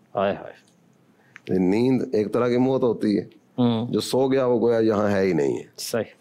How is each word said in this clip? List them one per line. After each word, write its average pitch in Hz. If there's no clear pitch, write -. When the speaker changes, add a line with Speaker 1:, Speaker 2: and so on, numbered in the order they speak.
Speaker 1:
हाय, 98
हाय। -
Speaker 2:
ये 92
नींद 110
एक 107
तरह 120
की 120
मौत 131
होती 107
है, -
Speaker 1:
हम्म। 120
Speaker 2:
जो 107
सो 131
गया 131
वो 123
गोया 113
यहाँ 107
है 98
ही 92
नहीं 67
है। -
Speaker 1:
सही। -